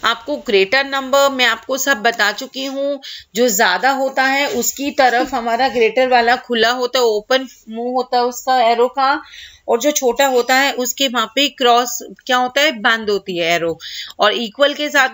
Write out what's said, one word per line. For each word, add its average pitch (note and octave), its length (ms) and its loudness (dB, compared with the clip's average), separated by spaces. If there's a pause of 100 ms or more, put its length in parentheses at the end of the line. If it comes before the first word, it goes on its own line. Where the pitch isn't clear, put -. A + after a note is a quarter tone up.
आपको A#3 340 -2
greater A3+ 480 2
number C4+ 440 2
मैं B3+ 160 0
आपको A#3 320 -2
सब C4+ 200 0
बता G#3 340 0
चुकी C4 340 -10
हूँ, C#4 360 -6 (340)
जो B3 120 2
ज़्यादा G#3+ 440 2
होता C4+ 320 0
है C4+ 260 0
उसकी C4+ 420 -4
तरफ B3+ 420 2
हमारा A#3 360 0
greater A3+ 380 2
वाला A#3+ 280 4
खुला A#3 360 0
होता B3+ 280 -2
है, B3 60 4
open A#3+ 420 0 (220)
मुंह A#3 200 -8
होता B3+ 280 -2
है A#3+ 60 2
उसका B3+ 380 0
एरो A#3 260 2
का, C#4 340 0 (460)
और A#3 120 2
जो - 120 0
छोटा A#3+ 340 0
होता B3+ 300 2
है C4+ 180 2
उसके B3+ 340 -4
वहाँ A3+ 280 -2
पे C#4+ 120 2
cross A#3+ 520 2 (260)
क्या B3+ 120 0
होता B3+ 240 0
है, D4+ 100 2
बंद A3+ 380 -2
होती F#3+ 280 -2
है E3+ 160 0
एरो, E3 260 -2 (400)
और G3+ 140 4
equal A#3+ 400 0
के D4 160 -4
साथ C4 240 2